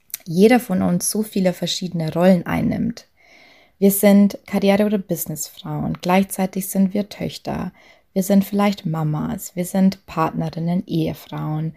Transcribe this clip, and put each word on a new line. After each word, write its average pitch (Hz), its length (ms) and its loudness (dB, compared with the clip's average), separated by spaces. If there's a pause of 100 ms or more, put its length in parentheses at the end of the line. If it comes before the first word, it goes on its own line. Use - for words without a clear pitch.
(280)
jeder 208 320 6
von 190 220 -2
uns 180 280 0
so 214 120 -2
viele 185 320 0
verschiedene 170 580 -6
Rollen 175 320 4
einnimmt. - 640 -2 (720)
Wir 196 120 4
sind 202 560 4
Karriere- 196 380 2
oder 208 140 0
Businessfrauen, 151 1040 -6
gleichzeitig 190 640 0
sind 196 240 2
wir 208 160 -4
Töchter, - 640 -8 (400)
wir 190 100 0
sind 196 220 4
vielleicht 202 400 0
Mamas, 160 720 -4
wir 180 80 -4
sind 190 400 0
Partnerinnen, 165 840 -2
Ehefrauen, 156 920 -4